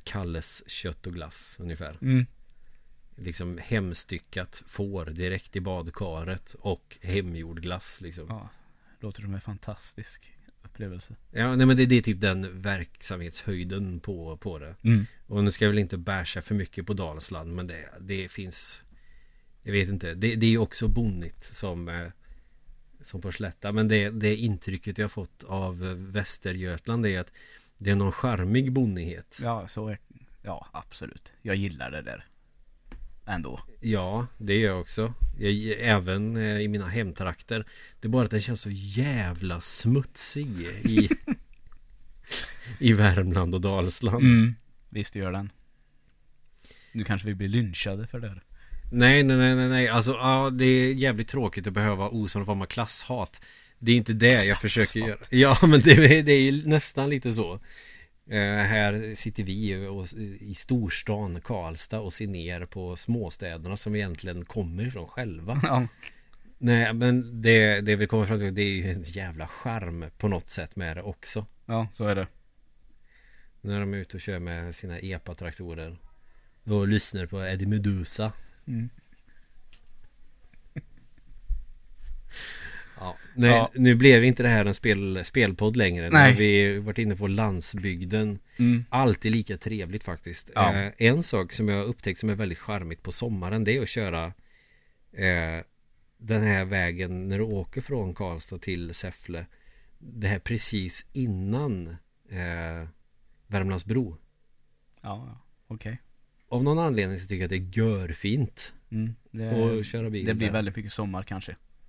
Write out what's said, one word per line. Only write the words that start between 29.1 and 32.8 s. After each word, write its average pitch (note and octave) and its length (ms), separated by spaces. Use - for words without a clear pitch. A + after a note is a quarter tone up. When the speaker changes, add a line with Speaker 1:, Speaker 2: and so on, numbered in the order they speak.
Speaker 2:
Ja, A2+ 260
så G#2+ 200
är, G#2 100
ja, F#2 300
absolut. - 600
Jag G2 140
gillar D#2 340
det D2 120
där. - 220